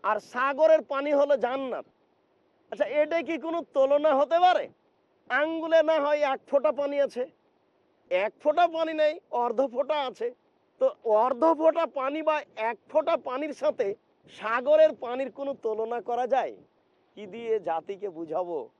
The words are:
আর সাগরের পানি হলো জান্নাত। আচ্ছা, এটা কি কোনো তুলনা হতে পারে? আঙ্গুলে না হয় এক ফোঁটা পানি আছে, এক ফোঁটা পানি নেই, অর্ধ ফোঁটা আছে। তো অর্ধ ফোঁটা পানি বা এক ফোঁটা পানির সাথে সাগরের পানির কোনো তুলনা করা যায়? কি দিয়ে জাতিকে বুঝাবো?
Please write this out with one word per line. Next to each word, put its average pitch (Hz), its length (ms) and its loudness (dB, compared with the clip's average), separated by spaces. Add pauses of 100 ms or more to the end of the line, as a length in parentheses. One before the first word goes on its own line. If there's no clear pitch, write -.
আর 208 160 -2
সাগরের 285 600 2
পানি 285 320 -2
হলো 285 240 4
জান্নাত। 240 480 -4 (840)
আচ্ছা, 220 140 -2
এটা 302 360 0
কি 302 160 -6
কোনো 330 240 -6 (120)
তুলনা 285 420 2
হতে 262 240 2
পারে? 330 300 2 (600)
আঙ্গুলে 320 540 2
না 311 160 2
হয় 294 200 0
এক 269 280 0
ফোঁটা 277 240 2
পানি 285 300 -2
আছে, 247 240 -2 (840)
এক 180 240 -2 (100)
ফোঁটা 311 240 4
পানি 320 260 -2
নেই, 311 260 0 (120)
অর্ধ 240 360 0
ফোঁটা 277 340 -2
আছে। 240 300 -6 (480)
তো 254 240 0
অর্ধ 240 500 2
ফোঁটা 320 320 2
পানি 285 380 -4
বা 302 200 0 (120)
এক 220 220 -4 (120)
ফোঁটা 311 280 0
পানির 277 360 -6
সাথে 233 420 -2 (420)
সাগরের 254 520 4 (100)
পানির 247 320 -6
কোনো 277 220 -6
তুলনা 226 480 -4
করা 240 260 -4
যায়? 196 280 0 (600)
কি 208 100 -16
দিয়ে 220 340 -4
জাতিকে 170 500 -6
বুঝাবো? 160 600 -6 (100)